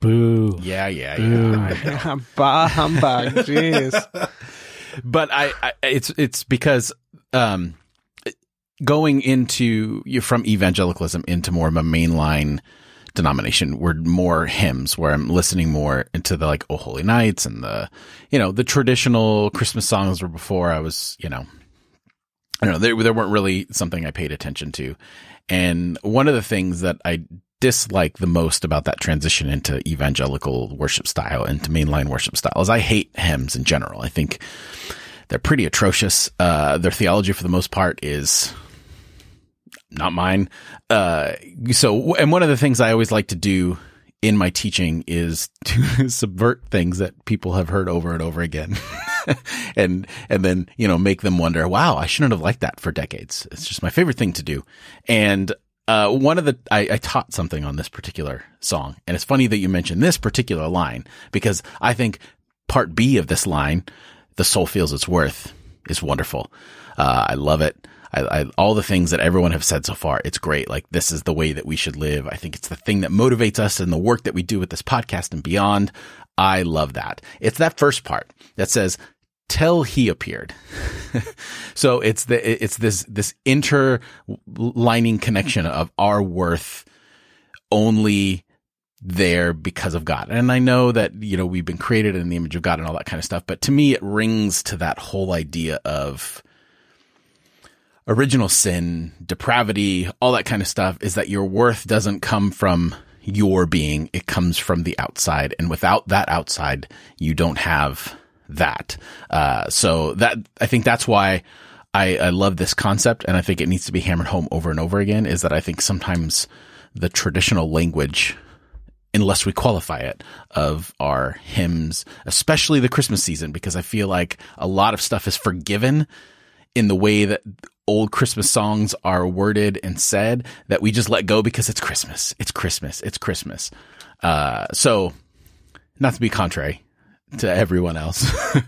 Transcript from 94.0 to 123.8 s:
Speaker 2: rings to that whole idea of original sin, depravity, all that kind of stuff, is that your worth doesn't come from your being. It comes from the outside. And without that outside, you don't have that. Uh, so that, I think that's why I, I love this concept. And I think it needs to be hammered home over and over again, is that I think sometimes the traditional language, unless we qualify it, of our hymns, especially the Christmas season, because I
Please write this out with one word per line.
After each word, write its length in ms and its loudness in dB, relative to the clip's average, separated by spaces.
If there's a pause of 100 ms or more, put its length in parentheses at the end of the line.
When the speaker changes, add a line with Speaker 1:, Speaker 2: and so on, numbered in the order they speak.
Speaker 2:
rings 640 0
to 140 -8
that 200 -4
whole 340 -4
idea 520 -4
of 580 -8 (1600)
original 420 2
sin, 640 0 (120)
depravity, 840 0 (120)
all 120 4
that 120 0
kind 180 -2
of 60 -6
stuff, 320 -2
is 140 -4
that 140 -2
your 160 -2
worth 420 0
doesn't 340 0
come 300 0
from 440 2 (280)
your 440 2
being. 460 0
It 140 -8
comes 320 0
from 240 -2
the 160 -4
outside. 600 -2
And 120 -2
without 380 2
that 200 2
outside, 640 -4 (260)
you 160 -2
don't 240 0
have 580 -2 (320)
that. 480 -4 (340)
Uh, 400 0
so 440 2
that, 220 2 (240)
I 60 0
think 180 2
that's 240 2
why 340 4 (520)
I, 240 2
I 120 2
love 260 2
this 180 -2
concept. 520 0
And 100 2
I 60 2
think 180 0
it 80 0
needs 180 0
to 60 -10
be 80 0
hammered 260 0
home 240 -2
over 200 -2
and 100 -2
over 180 0
again, 280 2
is 160 -2
that 100 0
I 80 2
think 200 -4
sometimes 680 -2 (460)
the 140 -2
traditional 640 0
language, 640 0 (800)
unless 320 2
we 60 -2
qualify 460 -2
it, 240 -8 (280)
of 480 -2
our 340 0
hymns, 720 -4 (220)
especially 540 2
the 80 4
Christmas 340 0
season, 300 -6
because 240 -6
I 60 -4